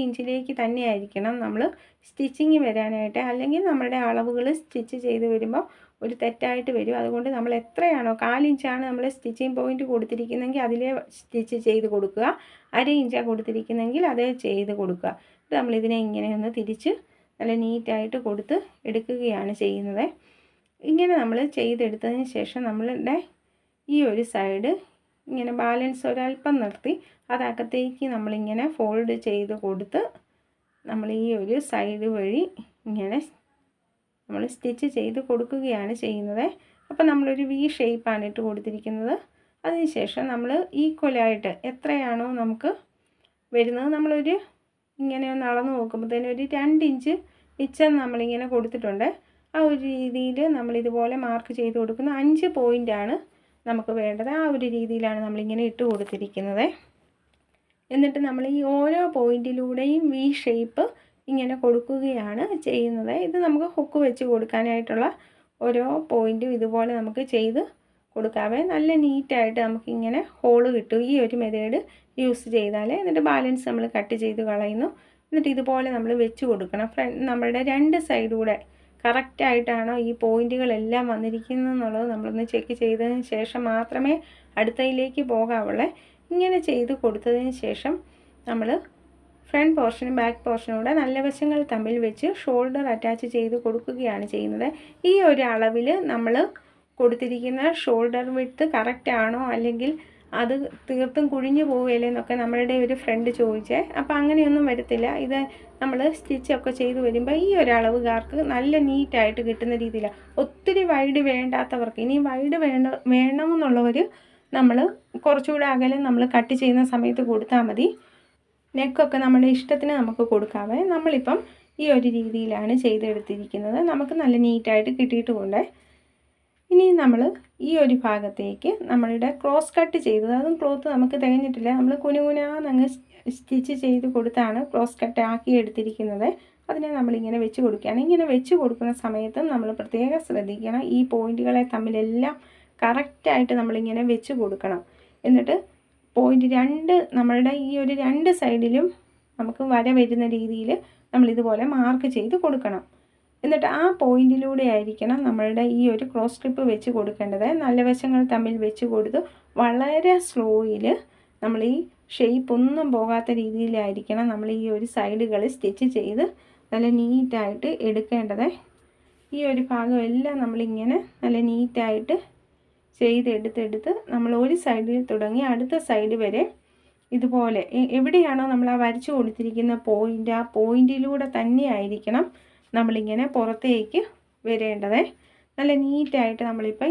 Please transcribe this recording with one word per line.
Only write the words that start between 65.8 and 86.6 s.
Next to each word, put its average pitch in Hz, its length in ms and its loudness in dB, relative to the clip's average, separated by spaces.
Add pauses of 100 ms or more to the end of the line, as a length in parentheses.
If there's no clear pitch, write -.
പോയിന്റും 226 460 0
ഇതുപോലെ 226 420 0
നമുക്ക് 220 220 -6 (120)
ചെയ്ത് 226 280 2 (540)
കൊടുക്കാവേ. 220 440 -2 (120)
നല്ല 311 180 2 (160)
നീറ്റായിട്ട് 247 600 0
നമുക്കിങ്ങനെ 226 540 -4 (200)
ഹോൾ 240 220 6 (140)
കിട്ടും 226 240 0 (120)
ഈ - 20 4 (100)
ഒരു 233 200 -2
മെത്തേഡ് 220 360 -2 (420)
യൂസ് 247 240 0 (120)
ചെയ്താൽ. 208 320 0 (100)
എന്നിട്ട് 330 300 0
ബാലൻസ് 262 400 0
നമ്മൾ 233 140 -2 (120)
കട്ട് 208 180 -2 (100)
ചെയ്ത് 220 260 -2
കളയുന്നു. 214 380 -2 (400)
എന്നിട്ട് 302 280 0
ഇതുപോലെ 262 400 0
നമ്മൾ 226 160 -2 (120)
വെച്ച് 226 280 -4
കൊടുക്കണം. 202 420 -2
ഫ്രണ്ട്, 247 240 -4 (140)
നമ്മളുടെ 240 300 0 (100)
രണ്ട് 302 260 4 (120)
സൈഡ് 226 300 0
കൂടെ 214 160 0 (480)
കറക്റ്റായിട്ടാണോ 240 920 0 (140)
ഈ - 20 -2 (100)
പോയിന്റുകളെല്ലാം 233 920 0
വന്നിരിക്കുന്നത് 226 600 -4
എന്നുള്ളത് 226 400 -2
നമ്മളൊന്ന് 220 400 -4
ചെക്ക് 233 300 -2
ചെയ്തതിന് 233 500 0
ശേഷം 226 280 -4 (100)
മാത്രമേ 254 440 0 (460)
അടുത്തതിലേക്ക് 262 640 0 (100)
പോകാവുള്ളേ. 226 560 0 (440)
ഇങ്ങനെ 359 260 2 (100)